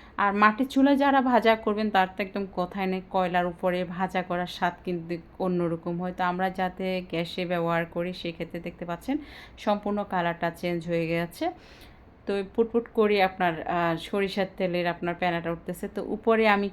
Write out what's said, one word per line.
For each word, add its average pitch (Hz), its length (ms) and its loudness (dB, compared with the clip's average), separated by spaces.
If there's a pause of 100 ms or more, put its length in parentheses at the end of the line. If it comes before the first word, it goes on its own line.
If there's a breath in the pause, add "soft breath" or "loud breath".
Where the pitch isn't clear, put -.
(180 loud breath)
আর 202 160 2
মাটির 214 340 4
চুলায় 269 300 6
যারা 277 240 4
ভাজা 226 340 4
করবেন 214 340 0
তার 185 180 4 (100)
তো 208 60 -4
একদম 196 220 -6 (100)
কথাই 185 320 -2
নেই, 185 220 -2
কয়লার 180 360 2
উপরে 180 380 -2
ভাজা 185 400 -2
করার 180 240 -4
স্বাদ 175 260 -2 (120)
কিন্তু 170 300 -4 (240)
অন্যরকম 175 640 -2
হয়। 185 160 -6
তো 185 60 -2
আমরা 180 260 0
যাতে 185 360 -4 (260)
গ্যাসে 170 340 -4
ব্যবহার 170 400 0
করি 175 280 -6
সেক্ষেত্রে 170 460 -8
দেখতে 170 260 -10
পাচ্ছেন 175 320 -4 (400 loud breath)
সম্পূর্ণ 208 460 0
কালারটা 170 460 0
চেঞ্জ 170 380 -4
হয়ে 165 200 0
গেছে। 170 380 -2 (800 loud breath)
তো 202 80 -2 (220)
পুটপুট 233 380 2
করে 208 300 4
আপনার, 185 380 2
আহ, 170 360 0
সরিষার 196 600 -2
তেলের 175 300 0
আপনার 175 280 -2
পেনাটা 170 360 -2
উঠতেছে। 175 360 -6
তো 202 160 -6
উপরে 220 440 4
আমি 202 260 4